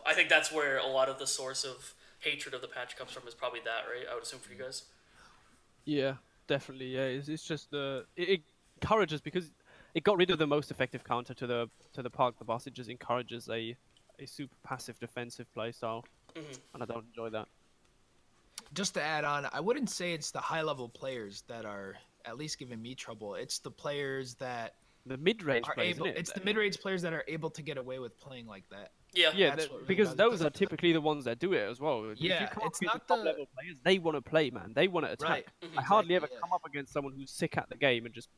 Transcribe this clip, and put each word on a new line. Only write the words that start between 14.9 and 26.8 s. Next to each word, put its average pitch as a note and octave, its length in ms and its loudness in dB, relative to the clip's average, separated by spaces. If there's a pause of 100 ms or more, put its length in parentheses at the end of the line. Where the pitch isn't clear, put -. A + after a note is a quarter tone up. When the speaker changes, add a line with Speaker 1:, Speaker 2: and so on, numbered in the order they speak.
Speaker 2:
defensive A#2+ 540 -10
play A2+ 200 -4
style. A2+ 320 -6 (300)
Speaker 1:
Mm-hmm. D3+ 200 -12 (200)
Speaker 2:
and B2 80 -8
I A2+ 40 -8
don't A#2 200 -8
enjoy A2+ 240 -8
that. A2 160 -6 (1300)
Speaker 3:
Just F#3+ 220 -2
to D#3+ 80 0
add D3+ 220 0
on, C#3+ 280 0
I C#3 80 -4
wouldn't A3+ 300 0
say F3 220 -2
it's D#3 180 -4
the - 100 -6
high-level D3 500 -2
players A#2 580 -8
that A#2 160 -10
are G2 320 -10 (280)
at A#2 120 -10
least D3+ 220 -8
giving B2 220 -10
me A#2+ 140 -10
trouble. G#2+ 400 -10
It's A#2 240 -6
the - 120 -10
players C3+ 640 -6
that A#2+ 400 -6 (320)
Speaker 2:
The B2+ 100 -6
mid-range D3 500 2
Speaker 3:
are - 80 -2
Speaker 2:
players, F3 220 2
Speaker 3:
able, D#3 100 -2
Speaker 2:
isn't - 100 0
it? E3 40 -2
Speaker 3:
it's E3+ 120 -6
the G3 120 -6
mid-range G#3 340 2
players F#3+ 240 -2